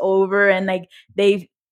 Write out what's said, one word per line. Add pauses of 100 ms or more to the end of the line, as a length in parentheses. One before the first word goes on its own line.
over
and,
like, (260)
they (240)